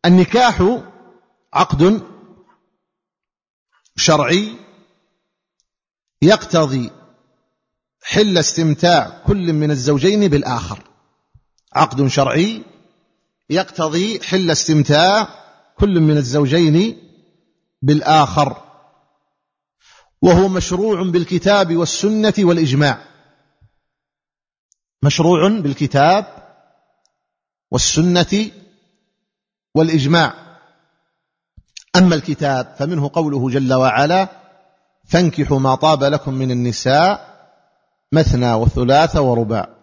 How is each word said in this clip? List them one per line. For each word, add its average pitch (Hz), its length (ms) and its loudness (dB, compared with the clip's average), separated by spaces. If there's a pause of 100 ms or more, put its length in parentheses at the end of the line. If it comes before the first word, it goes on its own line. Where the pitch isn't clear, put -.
النكاح 190 720 2 (720)
عقد 180 500 0 (1900)
شرعي 170 600 -2 (1700)
يقتضي 151 680 0 (1120)
حل 196 360 0
استمتاع 160 880 0
كل 185 260 -2
من 151 180 -2
الزوجين 147 580 0
بالآخر، 120 540 -4 (920)
عقد 139 340 0
شرعي 147 560 -2 (880)
يقتضي 175 720 -4
حل 185 280 -2
استمتاع 156 760 2 (500)
كل 196 220 0
من 151 160 2
الزوجين 151 840 0 (840)
بالآخر، 147 800 0 (1600)
وهو 180 260 4
مشروع 185 540 -4
بالكتاب 180 760 0
والسنة 214 640 -2
والإجماع، 151 680 0 (2000)
مشروع 160 460 2
بالكتاب 156 800 0 (1400)
والسنة 180 800 -2 (1200)
والإجماع. 160 840 0 (1400)
أما 180 180 6
الكتاب 139 640 -4
فمنه 143 360 -4
قوله 143 360 -2
جل 131 240 0
وعلا: 139 540 0 (800)
"فانكحوا 151 500 0
ما 131 160 2
طاب 147 300 0
لكم 143 300 -2
من 131 160 -4
النساء 131 840 -2 (800)
مثنى 127 400 2
وثلاث 127 640 0
ورباع". 117 520 -2 (140)